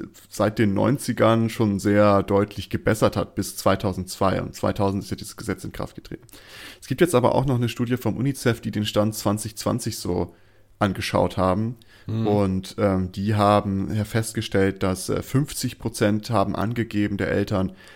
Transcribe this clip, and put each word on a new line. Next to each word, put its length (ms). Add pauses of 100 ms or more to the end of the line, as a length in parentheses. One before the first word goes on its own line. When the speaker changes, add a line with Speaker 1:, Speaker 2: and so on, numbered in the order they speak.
(300)
Speaker 1:
seit 280
den 140
neunzigern 800
schon 300
sehr 420
deutlich 480
gebessert 460
hat 180
bis 220
zweitausendzwei. 840
Und 140
zweitausend 480
ist 80
ja 60
dieses 200
Gesetz 280
in 80
Kraft 240
getreten. 300 (540)
Es 60
gibt 140
jetzt 140
aber 200
auch 100
noch 120
eine 120
Studie 300
vom 180
unicef, 440
die 100
den 160
Stand 280
zwanzig 420
zwanzig 420
so 360 (440)
angeschaut 580
haben. 400 (300)
Speaker 2:
Hm. 200
Speaker 1:
Und, 520
ähm, 320
die 240
haben, 560
äh, 140
festgestellt, 760
dass, 260
äh, 140
fünfzig 560
Prozent 520
haben 240
angegeben, 600
der 140
Eltern, 420 (240)